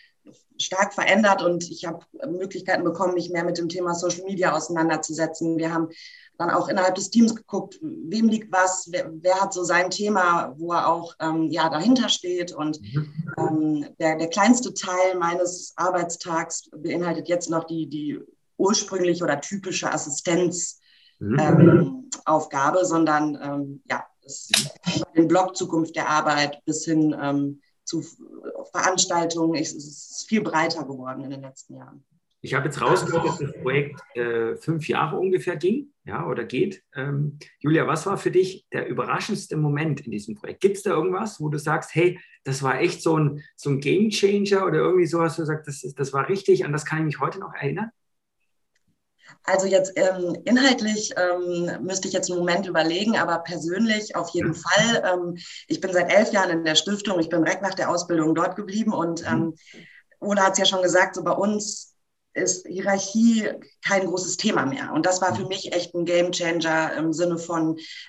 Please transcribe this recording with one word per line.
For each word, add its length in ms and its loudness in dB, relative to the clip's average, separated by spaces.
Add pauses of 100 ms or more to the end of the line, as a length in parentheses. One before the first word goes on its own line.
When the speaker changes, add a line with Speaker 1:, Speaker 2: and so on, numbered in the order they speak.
(600)
Speaker 1:
stark 340 0
verändert 480 4
und 300 0
ich 140 -10
habe 200 -10 (220)
Möglichkeiten 560 -4
bekommen, 300 0
mich 160 -2
mehr 160 -2
mit 120 -2
dem 120 -4
Thema 240 -4
Social 320 -4
Media 260 0
auseinanderzusetzen. 1040 -2
Wir 160 -2
haben 140 -2 (500)
dann 140 -2
auch 160 0
innerhalb 280 2
des 140 -6
Teams 260 6
geguckt, 460 -8
wem 460 -2
liegt 240 0
was, 400 0
wer, 180 -4 (120)
wer 200 2
hat 120 -2
so 100 -4
sein 260 2
Thema, 680 2
wo 160 -4
er 140 2
auch, 320 -2
ähm, 300 0
ja, 200 0
dahinter 400 4
steht. 420 -4
Und, 300 -4
Speaker 2:
Mhm. 320 -6 (240)
Speaker 1:
ähm, 480 0 (140)
der, 180 2
der 120 -2
kleinste 440 2
Teil 440 0
meines 580 -2
Arbeitstags 1000 -2
beinhaltet 540 -4
jetzt 200 -2
noch 160 0
die, 220 -6
die 320 -6 (380)
ursprüngliche 680 2
oder 160 0
typische 520 -6
Assistenz, 880 -2 (400)
Speaker 2:
Mhm. 200 0
Speaker 1:
ähm, 720 8 (140)
Aufgabe, 600 2
sondern, 560 2
ähm, 480 -6
ja, 160 -4 (180)
es, 260 -16 (360)
Speaker 2:
Mhm. 180 -2 (140)
Speaker 1:
den 100 6
Blog 300 2
Zukunft 400 -2
der 100 -2
Arbeit 560 0
bis 220 -4
hin, 360 2
ähm, 400 -2 (220)
zu 220 -6 (640)
Veranstaltungen. 840 0
Ich, 140 -2
es 60 -10
ist 540 -14
viel 120 2
breiter 440 -2
geworden 380 -10
in 80 -10
den 100 -12
letzten 340 -20
Jahren. 300 -20 (360)
Speaker 2:
Ich 120 -6
habe 140 0
jetzt 120 -6
rausgehört, 480 2
dass 120 -2
das 120 -6 (100)
Projekt, 380 -2 (160)
äh, 400 0
fünf 320 -4
Jahre 300 0
ungefähr 400 0
ging, 340 0 (140)
ja, 200 -6
oder 200 -4
geht. 380 -2 (120)
Ähm, 440 -4 (180)
Julia, 280 4
was 200 -2
war 120 -2
für 140 -2
dich 400 2
der 160 -4
überraschendste 680 -4
Moment 440 0
in 100 -12
diesem 240 -8
Projekt? 260 -12
Gibt's 220 2
da 80 -2
irgendwas, 500 -2
wo 80 -2
du 80 -4
sagst, 380 -4
hey, 220 4 (280)
das 180 -4
war 160 0
echt 220 0
so 160 2
ein, 260 2 (140)
so 140 -4
ein 100 0
Gamechanger 840 2
oder 120 2
irgendwie 300 4
sowas, 300 0
wo 40 -2
du 60 -4
sagst, 200 -4
das 160 -12
ist, 160 -10
das 140 -2
war 160 0
richtig, 340 4
an 80 -4
das 140 -2
kann 140 -2
ich 60 0
mich 140 -2
heute 200 -2
noch 160 -12
erinnern? 340 -4 (1500)
Speaker 1:
Also 240 2
jetzt, 280 4
ähm, 500 2
inhaltlich, 720 2
ähm, 680 0
müsste 240 -4
ich 60 -4
jetzt 180 -2
einen 80 0
Moment 280 2
überlegen, 500 2
aber 220 0
persönlich 760 -2
auf 140 -4
jeden 200 0
Speaker 2:
Mhm. 60 -2
Speaker 1:
Fall. 500 2
Ähm, 320 -2 (300)
ich 140 -2
bin 120 -2
seit 180 2
elf 220 6
Jahren 160 2
in 140 0
der 120 2
Stiftung, 440 0
ich 100 -2
bin 140 2
direkt 180 0
nach 140 -4
der 140 0
Ausbildung 440 2
dort 220 0
geblieben 380 -2
und, 280 -2
Speaker 2:
Mhm. 60 -8
Speaker 1:
ähm, 280 0 (640)
Ola 280 2
hat's 120 2
ja 60 2
schon 160 2
gesagt, 340 4
so 80 -6
bei 80 0
uns 580 -2 (520)
ist 260 -4
Hierarchie 840 2 (360)
kein 200 2
großes 320 -2
Thema 280 2
mehr. 280 -4
Und 120 2
das 160 2
war 140 2
für 80 -4
Speaker 2:
Mhm. 60 -6
Speaker 1:
mich 240 -6
echt 220 -4
ein 100 -2
Gamechanger 920 0
im 160 0
Sinne 240 0
von, 400 -2 (300)